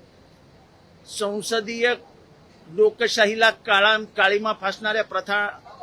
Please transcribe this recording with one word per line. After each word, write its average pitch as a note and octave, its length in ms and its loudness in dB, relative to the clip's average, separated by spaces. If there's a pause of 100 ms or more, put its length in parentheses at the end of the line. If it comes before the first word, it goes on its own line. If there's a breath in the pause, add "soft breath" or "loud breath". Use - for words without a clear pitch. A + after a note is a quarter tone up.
(1200)
संसदीय A3+ 760 -2 (760)
लोकशाहीला G#3+ 840 2
काळा-, G#3+ 540 2 (120)
काळिमा G#3 360 2
फासणाऱ्या G#3 520 -4
प्रथा G3+ 540 -4 (240)